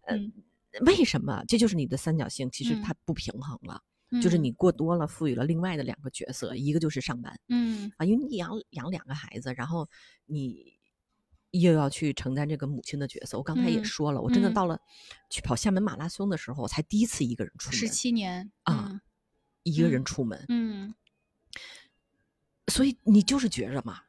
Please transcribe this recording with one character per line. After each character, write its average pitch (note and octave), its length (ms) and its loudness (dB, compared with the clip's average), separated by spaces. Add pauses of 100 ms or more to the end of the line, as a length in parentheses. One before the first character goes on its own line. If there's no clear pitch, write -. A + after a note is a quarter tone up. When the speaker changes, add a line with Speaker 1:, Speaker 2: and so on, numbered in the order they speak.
Speaker 1:
呃， - 100 -2
Speaker 2:
嗯。 G#3 180 -4 (500)
Speaker 1:
为 F4 200 6
什 - 160 4
么？ C3+ 300 -4
这 A#3+ 80 2
就 A#3 100 6
是 G#3 80 2
你 D3 120 0
的 - 100 -2
三 D#3 200 0
角 D3+ 120 -2
形， B2+ 220 -6
其 - 120 -8
实 A#3 200 0
它 G#3 120 -4 (120)
不 E3 80 -2
平 - 260 -6
衡 C3+ 220 -12
了。 - 200 -14 (280)
Speaker 2:
嗯。 B3 100 0
嗯。 - 20 0
Speaker 1:
就 A#3 60 6
是 F3 80 6
你 C#3 160 2
过 F3+ 180 4
多 E3 260 0
了， D#3 100 0
赋 D#3 200 -4
予 C3 80 2
了 A#2 100 0
另 D#3+ 180 2
外 F3+ 160 -2
的 C#3+ 40 -4
两 C3 200 -6
个 C3+ 80 -8
角 - 200 -10
色， A#2+ 240 -8
一 C3+ 160 0
个 D3+ 80 2
就 D#3+ 120 2
是 C#3 100 -4
上 B2 220 -6
班。 - 120 -14 (140)
Speaker 2:
嗯。 A3+ 480 0
Speaker 1:
啊， D#3+ 80 -2
因 G#3 140 4
为 D4 40 0
你 C#4 140 -6
养， E3+ 140 -4 (200)
养 C#3+ 200 -8
两 F#3+ 160 -6
个 C3 80 -6
孩 - 260 -10
子， B2 160 -6
然 B2 100 -6
后 D#3+ 220 -4 (380)
你 A#2+ 520 -6 (760)
又 F3 200 6
要 D3+ 160 4
去 C#3+ 240 -2
承 C3 220 -4
担 C#3+ 120 0
这 D3+ 80 -2
个 D3 120 -4
母 D3 160 -4
亲 - 160 -8
的 C#3 100 -4
角 - 120 -12
色。 - 180 -8
我 C3 40 -4
刚 D#3 140 -4
才 B3 140 4
也 A3+ 120 2
说 D3+ 300 -2
了， C3+ 80 -2
Speaker 2:
嗯。 - 20 -4
Speaker 1:
我 - 80 0
真 - 120 6
的 - 80 4
到 G#3 160 2
了 E3 80 0
Speaker 2:
嗯。 - 60 -8 (500)
Speaker 1:
去 - 100 -8
跑 - 160 0
厦 G#3 140 0
门 F#3+ 120 2
马 F#3 140 -2
拉 D3+ 100 -6
松 G3 220 -4
的 F#3 80 0
时 B2 160 -8
候， C#3 100 -6
我 G#2 60 -2
才 - 140 -4
第 G#3 180 0
一 A#3 60 4
次 - 180 -2
一 A#2+ 100 -2
个 A2 100 -4
人 - 140 -10
出 - 120 -10
门。 - 80 -2
Speaker 2:
十 A3 100 -2
七 A#3+ 240 -2
年。 G3 380 -4 (140)
Speaker 1:
啊， D#3+ 280 0
Speaker 2:
嗯。 G3 80 -12 (640)
Speaker 1:
一 D#3+ 180 0
个 E3 80 6
人 C3+ 160 2
出 - 180 -4
门。 A2 260 -4
Speaker 2:
嗯。 A3 400 -4
嗯。 A3 60 -14 (1800)
Speaker 1:
所 C4 140 4
以 C4+ 200 2
你 G#3 180 10
就 C#4 160 2
是 B3+ 100 2
觉 A2+ 240 -4
着 C#3 140 -2
嘛 G2 220 -12